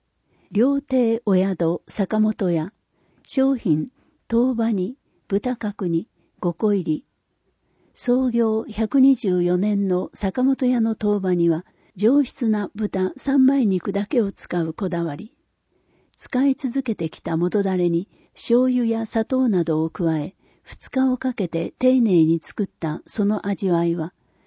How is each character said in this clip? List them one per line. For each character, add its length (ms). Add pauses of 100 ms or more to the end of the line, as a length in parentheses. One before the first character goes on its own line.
(520)
料 300
亭 460
お 80
宿 520
坂 320
本 300
屋。 240 (500)
商 320
品、 360 (360)
当 280
場 160
煮、 260 (300)
豚 280
角 300
煮、 220 (320)
五 160
個 180
入 100
り。 220 (880)
創 380
業 340
百 340
二 140
十 300
四 160
年 280
の 280
坂 260
本 240
屋 160
の 140
当 240
場 160
煮 120
は、 160 (320)
上 280
質 260
な 240
豚 440
三 280
枚 220
肉 240
だ 160
け 140
を 100
使 320
う 100
こ 160
だ 140
わ 120
り。 160 (840)
使 300
い 80
続 260
け 140
て 160
き 100
た 160
元 240
だ 160
れ 140
に、 180 (240)
醤 320
油 180
や 220
砂 200
糖 220
な 160
ど 200
を 80
加 260
え、 160 (300)
二 260
日 220
を 60
か 180
け 120
て 300
丁 240
寧 240
に 160
作 220
っ 40
た 380
そ 200
の 200
味 240
わ 160
い 80
は、 180 (360)